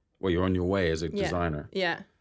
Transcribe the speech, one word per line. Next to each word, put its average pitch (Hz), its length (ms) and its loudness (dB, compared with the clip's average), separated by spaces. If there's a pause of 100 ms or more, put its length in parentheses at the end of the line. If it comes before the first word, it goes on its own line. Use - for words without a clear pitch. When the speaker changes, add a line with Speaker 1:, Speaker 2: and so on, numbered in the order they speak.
(200)
Speaker 1:
well, 95 120 0
you're 87 120 2
on 92 100 2
your 87 100 0
way 92 280 2
as 80 100 -2
a 85 80 -2
Speaker 2:
Yeah. 202 140 -2
Speaker 1:
designer. 82 480 -2
Speaker 2:
Yeah. 180 300 -2 (180)